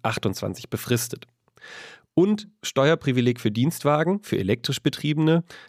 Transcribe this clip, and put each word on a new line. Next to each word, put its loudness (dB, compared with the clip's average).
achtundzwanzig -4
befristet. -4
Und 2
Steuerprivileg 2
für 0
Dienstwagen, 0
für -2
elektrisch -2
betriebene. 2